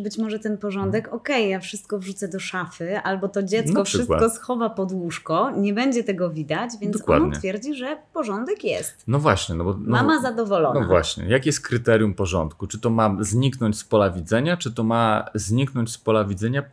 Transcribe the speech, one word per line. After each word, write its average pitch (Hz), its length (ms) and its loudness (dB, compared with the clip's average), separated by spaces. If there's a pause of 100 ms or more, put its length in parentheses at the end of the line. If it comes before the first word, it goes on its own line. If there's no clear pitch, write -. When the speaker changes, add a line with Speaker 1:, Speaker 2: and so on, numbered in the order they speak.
Speaker 1:
być 208 140 -6
może 214 220 -4
ten 214 180 -4
porządek, 202 480 -2
Speaker 2:
Mhm. - 160 -10
Speaker 1:
okej, 233 280 0
ja 190 100 -2
wszystko 202 400 -8
wrzucę 190 280 -8
do 185 120 -8
szafy, 180 580 -6
albo 190 320 -2
to 196 140 -2
dziecko 190 300 0
Speaker 2:
Na 202 100 4
przykład. - 360 2
Speaker 1:
wszystko 226 240 2
schowa 233 260 -2
pod 190 220 -4
łóżko, 175 600 -2
nie 202 220 0
będzie 240 300 2
tego 180 260 0
widać, 156 420 -4 (100)
więc 180 180 -2
Speaker 2:
Dokładnie. - 280 4
Speaker 1:
ono 73 80 -2
twierdzi, 208 400 -6
że 269 220 -6 (160)
porządek 262 500 -4
jest. - 440 -4
Speaker 2:
No 131 120 2
właśnie, 98 360 2
no 85 80 -2
bo, 95 100 0
no 95 60 -4 (120)
Speaker 1:
Mama 277 240 4
Speaker 2:
bo 269 60 0
Speaker 1:
zadowolona. 202 580 2
Speaker 2:
No 104 80 2
właśnie, 85 380 2
jakie 131 240 2
jest - 120 -2
kryterium 110 520 2
porządku? 90 540 -2
Czy 107 120 -10
to 120 100 0
ma 110 300 4
zniknąć 113 580 0
z - 60 -10
pola 104 260 4
widzenia, 113 480 0
czy 135 140 -6
to 117 120 -4
ma 113 420 2 (100)
zniknąć 117 560 0
z - 60 -10
pola 110 280 2
widzenia 113 480 -2